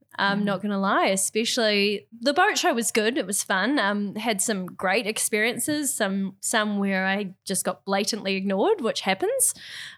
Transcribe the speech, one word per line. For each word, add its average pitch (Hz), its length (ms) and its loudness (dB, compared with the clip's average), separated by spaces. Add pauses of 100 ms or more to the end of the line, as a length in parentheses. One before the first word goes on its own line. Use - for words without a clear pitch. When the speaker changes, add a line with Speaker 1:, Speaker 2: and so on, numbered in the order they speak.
(200)
Speaker 1:
I'm 202 200 2
Speaker 2:
Yeah. 202 60 0
Speaker 1:
not 196 180 0
gonna 202 160 0
lie, 240 280 2
especially 208 1000 0 (120)
the 269 140 0
boat 359 240 4
show 339 160 2
was 233 180 0
good. 226 280 0
It 190 80 -2
was 202 160 -2
fun. 214 340 0
Um, 202 380 0
had 214 260 -2
some 190 240 -2
great 190 400 0
experiences, 240 880 -2
some, 196 480 -2
some 214 380 0
where 190 260 0
I 190 300 -2 (100)
just 185 180 -2
got - 220 -4
blatantly 196 500 -2
ignored, 202 460 2
which 220 200 -2
happens, 392 520 0 (440)